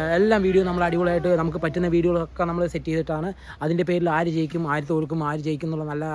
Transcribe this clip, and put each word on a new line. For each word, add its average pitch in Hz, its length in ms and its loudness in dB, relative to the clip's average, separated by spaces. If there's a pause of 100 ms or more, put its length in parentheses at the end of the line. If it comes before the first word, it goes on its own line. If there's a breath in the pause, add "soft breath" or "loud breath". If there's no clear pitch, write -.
(180)
എല്ലാം 214 300 4
വീഡിയോ 190 220 4
നമ്മൾ 175 180 0
അടിപൊളിയായിട്ട് 175 440 2 (100)
നമുക്ക് 165 220 -2
പറ്റുന്ന 175 320 0
വീഡിയോകളൊക്കെ 170 560 0
നമ്മൾ 170 100 -2 (120)
സെറ്റ് 160 180 -4
ചെയ്തിട്ടാണ്. 160 380 -2 (360 loud breath)
അതിൻ്റെ 170 260 0
പേരിൽ 175 260 2
ആര് 170 180 0
ജയിക്കും, 165 280 -2 (100)
ആര് 147 180 -4
തോൽക്കും, 156 380 0
ആര് 151 180 -4
ജയിക്കും 156 220 -4
എന്നുള്ള 156 240 -4
നല്ല 151 100 -4 (100)